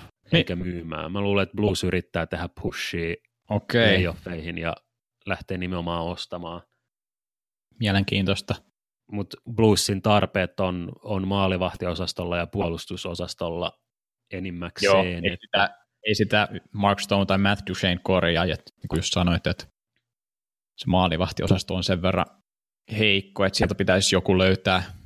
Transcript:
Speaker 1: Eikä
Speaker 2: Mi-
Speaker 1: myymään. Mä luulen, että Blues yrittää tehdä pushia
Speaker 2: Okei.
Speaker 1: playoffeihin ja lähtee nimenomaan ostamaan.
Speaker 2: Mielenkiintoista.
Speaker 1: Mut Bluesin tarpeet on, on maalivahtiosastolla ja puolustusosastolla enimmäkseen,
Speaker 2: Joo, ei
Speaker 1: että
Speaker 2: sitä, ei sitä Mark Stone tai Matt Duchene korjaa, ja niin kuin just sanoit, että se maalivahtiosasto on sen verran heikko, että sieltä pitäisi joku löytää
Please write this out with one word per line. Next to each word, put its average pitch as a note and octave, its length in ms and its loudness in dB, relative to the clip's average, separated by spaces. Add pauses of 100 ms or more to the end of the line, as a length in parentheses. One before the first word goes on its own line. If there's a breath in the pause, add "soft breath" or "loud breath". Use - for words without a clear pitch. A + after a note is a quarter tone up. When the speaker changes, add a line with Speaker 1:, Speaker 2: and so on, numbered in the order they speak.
(320)
Speaker 1:
Eikä D#3 240 2
Speaker 2:
Mi- F2 80 -6
Speaker 1:
myymään. E2 480 -8
Mä G2+ 80 -4
luulen, G2+ 220 2
että F#2+ 140 -6
Blues G2+ 280 2
yrittää F2 420 -2
tehdä E2 220 -6 (140)
pushia - 520 -6 (340)
Speaker 2:
Okei. G#2+ 480 4
Speaker 1:
playoffeihin E2+ 640 -4
ja E2 180 -4 (500)
lähtee F#2+ 320 -6
nimenomaan E2+ 460 -4
ostamaan. F2 580 -10 (1160)
Speaker 2:
Mielenkiintoista. G2 760 0 (580)
Speaker 1:
Mut G2+ 220 -8 (200)
Bluesin G#2 480 4
tarpeet G2 580 2
on, F2+ 320 -4 (100)
on F#2+ 260 -4
maalivahtiosastolla F2+ 1080 -2
ja F2 100 -2
puolustusosastolla F2 1300 -6 (580)
enimmäkseen, F2+ 640 -2
Speaker 2:
Joo, F#2+ 120 6
ei F2 120 -4
Speaker 1:
että E2+ 240 -2
Speaker 2:
sitä, G2+ 280 0 (380)
ei G#2+ 80 2
sitä G#2 340 2 (240)
Mark G2+ 280 2
Stone G2 260 0
tai F#2+ 120 2
Matt G2 300 2
Duchene F#2 340 0
korjaa, E2+ 420 2
ja E2 100 0
niin - 340 -12
kuin D#2+ 100 -2
just - 140 -4
sanoit, F2+ 340 2
että - 200 -6 (1080)
se - 100 -12
maalivahtiosasto F2+ 880 0
on F2+ 100 -2
sen F2+ 180 -2
verran F2+ 240 0 (720)
heikko, G2+ 460 2
että F#2+ 120 0
sieltä F#2+ 180 0
pitäisi F#2+ 400 2
joku F#2 240 4
löytää F#2+ 440 4 (240)